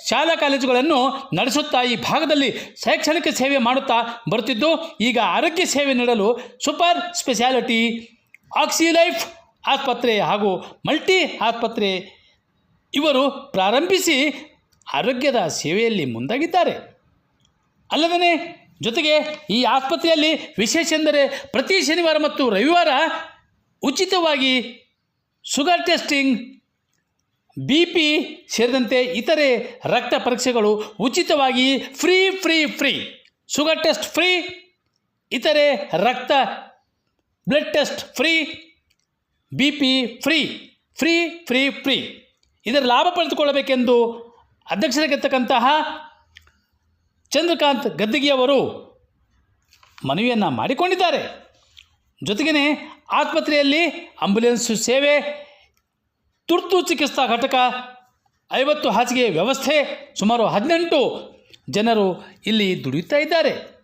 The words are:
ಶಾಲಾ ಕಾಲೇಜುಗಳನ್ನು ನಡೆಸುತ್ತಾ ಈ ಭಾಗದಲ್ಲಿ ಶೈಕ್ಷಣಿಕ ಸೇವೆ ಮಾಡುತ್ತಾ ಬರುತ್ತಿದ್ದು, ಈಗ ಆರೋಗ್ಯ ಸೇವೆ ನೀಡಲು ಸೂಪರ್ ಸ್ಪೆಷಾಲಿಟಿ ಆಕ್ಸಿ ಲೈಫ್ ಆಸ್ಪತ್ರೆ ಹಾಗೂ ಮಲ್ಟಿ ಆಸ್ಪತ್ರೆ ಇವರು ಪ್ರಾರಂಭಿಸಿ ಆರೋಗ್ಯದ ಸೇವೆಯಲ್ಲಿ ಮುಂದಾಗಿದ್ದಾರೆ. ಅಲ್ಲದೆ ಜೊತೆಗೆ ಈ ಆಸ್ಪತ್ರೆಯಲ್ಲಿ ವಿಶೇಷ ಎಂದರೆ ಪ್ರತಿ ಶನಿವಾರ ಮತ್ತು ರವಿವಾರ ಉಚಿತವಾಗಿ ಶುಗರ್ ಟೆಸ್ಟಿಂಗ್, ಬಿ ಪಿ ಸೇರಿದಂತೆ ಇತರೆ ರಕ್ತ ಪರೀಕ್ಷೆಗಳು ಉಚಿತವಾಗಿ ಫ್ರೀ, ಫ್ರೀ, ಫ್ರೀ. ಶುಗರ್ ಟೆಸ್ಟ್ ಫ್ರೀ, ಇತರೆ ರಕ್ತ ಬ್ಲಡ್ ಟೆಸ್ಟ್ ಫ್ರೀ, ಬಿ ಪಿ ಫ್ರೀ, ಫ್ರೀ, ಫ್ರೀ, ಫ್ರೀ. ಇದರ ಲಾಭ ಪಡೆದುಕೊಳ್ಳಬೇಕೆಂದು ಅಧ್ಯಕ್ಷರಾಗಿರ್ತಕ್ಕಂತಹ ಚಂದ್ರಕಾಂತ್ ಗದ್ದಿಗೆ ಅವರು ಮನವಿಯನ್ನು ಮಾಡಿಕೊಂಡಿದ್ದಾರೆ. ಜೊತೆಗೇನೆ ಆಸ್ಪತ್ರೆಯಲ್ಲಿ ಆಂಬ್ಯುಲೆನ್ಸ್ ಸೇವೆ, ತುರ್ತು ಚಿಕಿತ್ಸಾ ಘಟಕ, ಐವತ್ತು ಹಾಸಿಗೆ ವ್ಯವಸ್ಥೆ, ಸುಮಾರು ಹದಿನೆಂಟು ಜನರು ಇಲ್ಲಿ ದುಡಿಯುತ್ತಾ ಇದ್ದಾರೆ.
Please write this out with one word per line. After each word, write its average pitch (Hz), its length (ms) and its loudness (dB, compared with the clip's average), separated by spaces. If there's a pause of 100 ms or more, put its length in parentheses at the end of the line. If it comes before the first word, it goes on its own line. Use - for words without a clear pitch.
ಶಾಲಾ 311 260 2
ಕಾಲೇಜುಗಳನ್ನು 269 1000 0
ನಡೆಸುತ್ತಾ 254 460 0
ಈ 247 140 0
ಭಾಗದಲ್ಲಿ 277 760 -2 (100)
ಶೈಕ್ಷಣಿಕ 320 460 0
ಸೇವೆ 277 280 0
ಮಾಡುತ್ತಾ 240 720 0
ಬರುತ್ತಿದ್ದು, 240 680 -2
ಈಗ 240 240 0
ಆರೋಗ್ಯ 311 400 0
ಸೇವೆ 277 300 0
ನೀಡಲು 240 440 2 (260)
ಸೂಪರ್ 349 500 0
ಸ್ಪೆಷಾಲಿಟಿ 233 960 -2 (460)
ಆಕ್ಸಿ 311 340 2
ಲೈಫ್ 330 360 2 (420)
ಆಸ್ಪತ್ರೆ 247 520 0
ಹಾಗೂ 190 380 0
ಮಲ್ಟಿ - 800 0
ಆಸ್ಪತ್ರೆ 226 760 -4 (800)
ಇವರು 277 360 2
ಪ್ರಾರಂಭಿಸಿ 302 880 0 (760)
ಆರೋಗ್ಯದ 240 520 0
ಸೇವೆಯಲ್ಲಿ 190 580 -2
ಮುಂದಾಗಿದ್ದಾರೆ. 277 680 0 (1160)
ಅಲ್ಲದೆ 339 400 2 (500)
ಜೊತೆಗೆ 302 680 -2
ಈ 233 120 2
ಆಸ್ಪತ್ರೆಯಲ್ಲಿ 311 960 0
ವಿಶೇಷ 311 340 0
ಎಂದರೆ 302 600 0
ಪ್ರತಿ 339 300 0
ಶನಿವಾರ 311 360 2
ಮತ್ತು 294 320 0
ರವಿವಾರ 311 380 4 (960)
ಉಚಿತವಾಗಿ 294 960 0 (640)
ಶುಗರ್ 339 420 0
ಟೆಸ್ಟಿಂಗ್, 277 760 0 (1040)
ಬಿ 302 180 2
ಪಿ 339 220 0 (440)
ಸೇರಿದಂತೆ 247 520 0
ಇತರೆ 247 840 0
ರಕ್ತ 240 280 0 (100)
ಪರೀಕ್ಷೆಗಳು 233 580 2 (180)
ಉಚಿತವಾಗಿ 262 800 2
ಫ್ರೀ, 370 520 2
ಫ್ರೀ, 330 360 0
ಫ್ರೀ. 202 560 -4 (260)
ಶುಗರ್ 311 340 0
ಟೆಸ್ಟ್ 320 220 0
ಫ್ರೀ, 349 260 0 (1040)
ಇತರೆ 294 640 2
ರಕ್ತ 240 360 0 (1160)
ಬ್ಲಡ್ 285 240 0
ಟೆಸ್ಟ್ - 440 -2
ಫ್ರೀ, 320 280 0 (1120)
ಬಿ 262 160 2
ಪಿ 262 520 0
ಫ್ರೀ, 262 480 -2 (280)
ಫ್ರೀ, 330 300 2
ಫ್ರೀ, 277 420 -2
ಫ್ರೀ. 196 500 -4 (460)
ಇದರ 262 180 0
ಲಾಭ 247 220 2 (100)
ಪಡೆದುಕೊಳ್ಳಬೇಕೆಂದು 269 960 2 (580)
ಅಧ್ಯಕ್ಷರಾಗಿರ್ತಕ್ಕಂತಹ 269 960 0 (1600)
ಚಂದ್ರಕಾಂತ್ 294 560 0
ಗದ್ದಿಗೆ 220 440 -2
ಅವರು 262 280 2 (1500)
ಮನವಿಯನ್ನು 208 420 0
ಮಾಡಿಕೊಂಡಿದ್ದಾರೆ. 285 1000 -2 (760)
ಜೊತೆಗೇನೆ 285 680 -2 (180)
ಆಸ್ಪತ್ರೆಯಲ್ಲಿ 294 720 0 (400)
ಆಂಬ್ಯುಲೆನ್ಸ್ 226 540 0
ಸೇವೆ, 277 440 2 (1300)
ತುರ್ತು 349 320 2
ಚಿಕಿತ್ಸಾ 285 460 0
ಘಟಕ, 233 280 0 (1000)
ಐವತ್ತು 294 380 0
ಹಾಸಿಗೆ 240 400 2
ವ್ಯವಸ್ಥೆ, 262 880 -2
ಸುಮಾರು 220 280 2
ಹದಿನೆಂಟು 311 540 0 (720)
ಜನರು 202 560 0 (200)
ಇಲ್ಲಿ 190 380 0
ದುಡಿಯುತ್ತಾ 147 320 -2
ಇದ್ದಾರೆ. 311 360 2 (320)